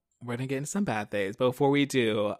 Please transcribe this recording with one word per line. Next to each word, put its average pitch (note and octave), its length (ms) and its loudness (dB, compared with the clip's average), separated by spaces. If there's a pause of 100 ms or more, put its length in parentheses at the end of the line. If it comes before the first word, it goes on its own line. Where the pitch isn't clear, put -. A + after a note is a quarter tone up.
(200)
we're A#2+ 160 -6
gonna C3 120 -6
get C3+ 80 -2
into C#3+ 140 -6
some G3+ 140 -2
bad G#2+ 280 -4
things, G2+ 240 -2
but B2+ 100 2
before C#3 240 2
we C#3+ 160 4
do, A2 540 0